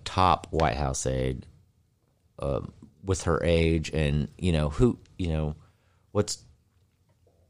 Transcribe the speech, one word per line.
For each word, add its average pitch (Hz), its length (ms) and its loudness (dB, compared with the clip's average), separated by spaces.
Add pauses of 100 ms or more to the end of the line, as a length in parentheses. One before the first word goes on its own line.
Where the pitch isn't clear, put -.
top - 460 2
White 76 260 2
House 67 300 -4
aide, 65 400 -2 (960)
um, - 320 -6 (320)
with 95 180 -2
her 82 220 0
age 82 500 2
and, 73 320 0 (100)
you 90 140 -2
know, 76 180 2
who, 113 300 2 (180)
you 90 120 -4
know, 78 260 -2 (560)
what's, - 280 -2 (1120)